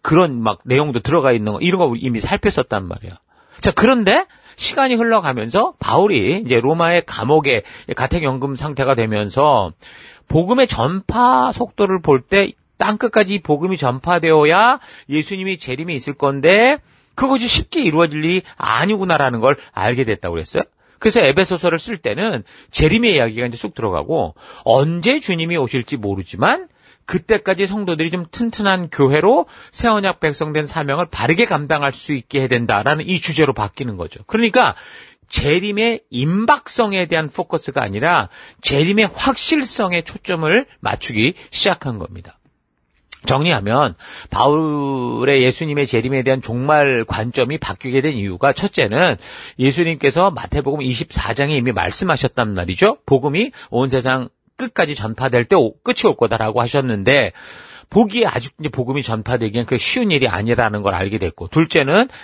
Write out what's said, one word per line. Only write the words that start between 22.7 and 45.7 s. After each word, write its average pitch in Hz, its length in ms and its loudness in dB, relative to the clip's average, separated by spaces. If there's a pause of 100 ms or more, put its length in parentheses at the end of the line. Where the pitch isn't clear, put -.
재림의 202 460 2
이야기가 117 300 0
이제 120 120 -8
쑥 196 160 -10
들어가고 87 600 -2 (300)
언제 165 560 2
주님이 170 380 -2
오실지 131 400 -2
모르지만 104 720 -2 (360)
그때까지 190 640 -2
성도들이 180 440 -4
좀 175 200 -6
튼튼한 196 600 -2
교회로 160 540 4 (260)
새 - 180 -2
언약 202 320 0
백성된 151 440 -2
사명을 147 460 -4
바르게 165 340 0
감당할 147 480 0
수 - 220 -8
있게 135 260 -4
해야 131 80 0
된다라는 120 580 0
이 185 140 -2
주제로 143 320 0
바뀌는 107 460 -6
거죠. 85 280 -10
그러니까 220 480 2 (540)
재림의 202 800 -2
임박성에 196 960 0
대한 160 240 -2
포커스가 156 540 -6
아니라 110 480 0 (320)
재림의 185 500 2
확실성에 240 920 -2
초점을 175 640 -2 (140)
맞추기 107 540 -2 (160)
시작한 143 480 -2
겁니다. 90 400 -16 (880)
정리하면 131 720 0 (340)
바울의 139 1120 0
예수님의 143 440 0